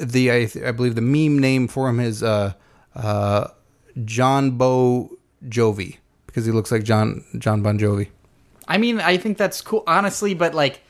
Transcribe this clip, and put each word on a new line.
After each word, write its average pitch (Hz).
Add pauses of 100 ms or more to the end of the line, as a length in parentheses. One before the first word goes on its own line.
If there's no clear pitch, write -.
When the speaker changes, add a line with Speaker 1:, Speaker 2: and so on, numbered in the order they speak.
Speaker 1:
the, 127
I, 120 (180)
I 123
believe 120
the 117
meme 147
name 131
for 131
him 120
is, 113
uh, 104 (440)
uh, 104 (580)
John 127
Bo 127 (300)
Jovi, 110 (280)
because -
he 113
looks 110
like 113
John, 110 (140)
John 107
Bon 104
Jovi. 104 (580)
Speaker 2:
I 175
mean, 226
I 175
think 196
that's 196
cool, -
honestly, 196
but, 165
like, 143